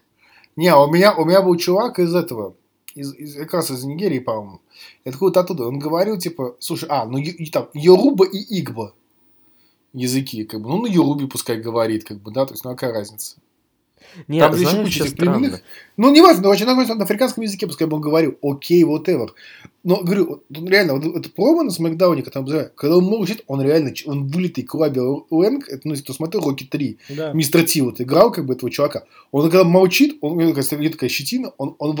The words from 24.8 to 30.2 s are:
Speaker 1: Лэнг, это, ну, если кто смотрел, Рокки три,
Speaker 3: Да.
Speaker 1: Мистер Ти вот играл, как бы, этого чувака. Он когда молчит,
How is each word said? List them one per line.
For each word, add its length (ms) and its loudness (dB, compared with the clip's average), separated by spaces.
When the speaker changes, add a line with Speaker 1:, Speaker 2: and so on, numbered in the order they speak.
Speaker 1:
Лэнг, 680 -2
это, 200 -14
ну, 40 -6
если 120 -8
кто 100 -14
смотрел, 300 -6
Рокки 200 -4
три, 340 -6
Speaker 3:
Да. 240 -8
Speaker 1:
Мистер 320 2
Ти 180 0
вот 180 -4
играл, 300 4
как 160 -6
бы, 80 -2
этого 160 -6
чувака. 340 -2
Он 180 2
когда 140 6
молчит, 560 4